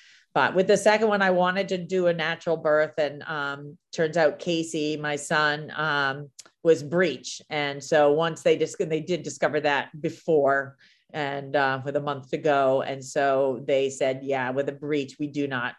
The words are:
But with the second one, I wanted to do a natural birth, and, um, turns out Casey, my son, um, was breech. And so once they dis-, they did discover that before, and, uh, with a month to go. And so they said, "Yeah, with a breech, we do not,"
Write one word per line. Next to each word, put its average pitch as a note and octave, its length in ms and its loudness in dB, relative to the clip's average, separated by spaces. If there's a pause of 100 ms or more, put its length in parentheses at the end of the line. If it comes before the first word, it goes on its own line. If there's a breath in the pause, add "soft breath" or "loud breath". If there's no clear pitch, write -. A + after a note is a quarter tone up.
(340 soft breath)
But C3 200 2
with F#3 140 2
the G#3 80 6
second G#3+ 320 4
one, G#3 140 2
I F#3+ 100 4
wanted F3+ 380 0
to F#3 80 -2
do F3+ 300 0
a E3+ 60 4
natural E3 440 -2
birth, D3+ 400 2
and, D3 260 -2
um, C#3+ 540 -8 (160)
turns D#3+ 240 -2
out D3+ 220 4
Casey, E3 580 -2
my D3 180 -4
son, D3+ 580 0
um, C#3+ 560 -2 (320)
was D#3+ 220 4
breech. D3 640 -2
And C#3+ 320 -4
so D3 300 4
once D#3+ 300 0
they D#3+ 160 4
dis-, D#3 200 -2
they D#3+ 220 -2
did D#3+ 240 -4
discover D3 380 -2
that C#3+ 280 0 (120)
before, C#3 760 0 (380 soft breath)
and, C#3 420 -6
uh, C3+ 300 2
with C#3+ 100 -4
a D3 60 0
month C#3 300 -6
to E3 60 -4
go. C#3 440 2
And C3+ 220 -6
so C3+ 600 0
they C3+ 240 2
said, C3+ 340 -2
"Yeah, C3 280 -2
with C3+ 180 -2
a C#3 40 -8
breech, C#3+ 460 -4
we D3 80 -2
do C#3+ 200 -4
not," B2 320 -4